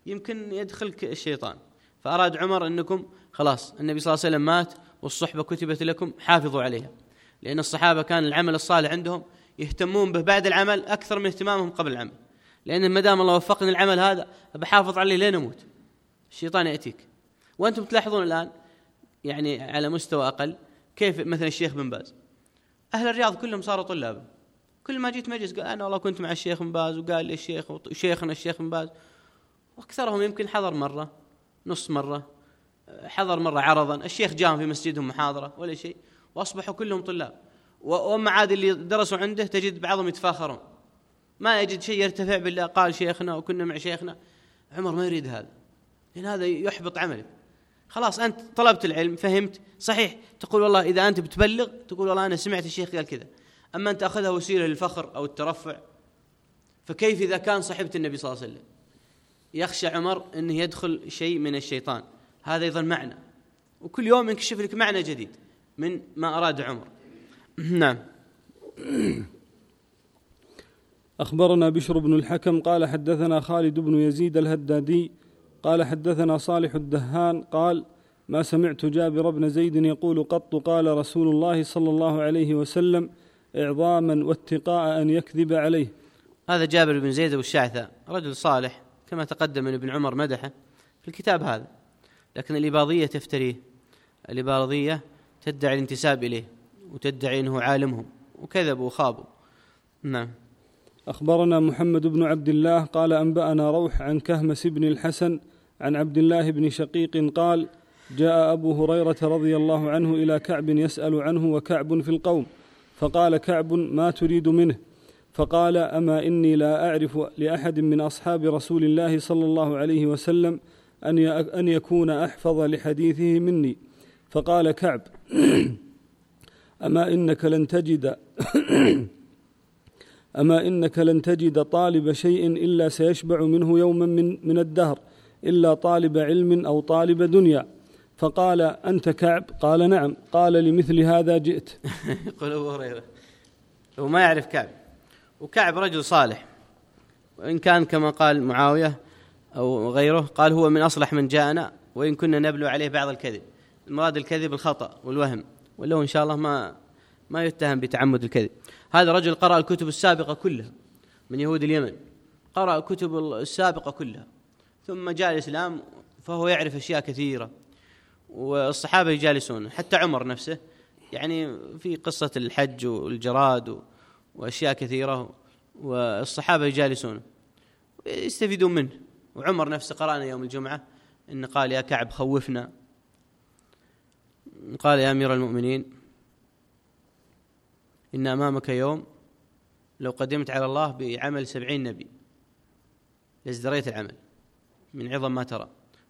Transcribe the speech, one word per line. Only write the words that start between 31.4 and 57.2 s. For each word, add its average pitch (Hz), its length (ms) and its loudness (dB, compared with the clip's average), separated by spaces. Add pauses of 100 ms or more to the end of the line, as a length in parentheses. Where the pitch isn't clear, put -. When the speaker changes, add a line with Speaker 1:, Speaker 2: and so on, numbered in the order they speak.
Speaker 1:
نص 165 240 -8
مرة، 143 400 -6 (760)
حضر 180 340 -2
مرة 156 220 0
عرضاً، 147 340 4
الشيخ 165 400 -4
جاهم 156 240 2
في 156 80 -4
مسجدهم 147 420 -6
محاضرة 143 500 -6
ولا 165 160 -10
شيء، 170 220 -16 (380)
وأصبحوا 190 400 -8
كلهم 196 260 -6
طلاب. 175 400 -10 (400)
و-، 160 140 -4
وأما 214 360 0
عاد 196 220 4
اللي 190 220 2
درسوا 185 440 -2
عنده 208 280 -4
تجد 190 340 -4
بعضهم 180 280 -2
يتفاخرون، 165 500 -4 (840)
ما 214 200 2
يجد 190 220 -4
شيء 208 200 -2
يرتفع 196 340 -2
بالله 175 300 -4
قال 175 280 2
شيخنا 175 400 -4
وكنا 175 300 -6
مع 160 140 -6
شيخنا. 170 380 -10 (560)
عمر 180 220 -6
ما 180 120 -2
يريد 165 200 -4
هذا، 117 220 -12 (680)
لأن 180 100 -12
هذا 196 200 -6
يحبط 175 520 -6
عملك. 147 280 -6 (600)
خلاص 220 300 -2
أنت 226 220 -2 (160)
طلبت 226 280 4
العلم، 165 320 -2
فهمت، 196 440 -2 (180)
صحيح 220 380 -2 (240)
تقول: 208 220 2
"والله"، 202 200 6
إذا 185 260 4
أنت 185 120 0
بتبلغ 214 460 0 (220)
تقول: 190 200 -4
"والله 190 180 0
أنا 180 100 -2
سمعت 180 300 -4
الشيخ 180 240 -8
قال 165 140 -4
كذا". 135 220 -12 (480)
أما 202 160 -2
أنت 202 120 -4
أخذها 190 280 -2
وسيلة 180 360 0
للفخر 165 500 -6
أو 143 80 -8
الترفع، 151 520 -8 (1080)
فكيف 208 360 -2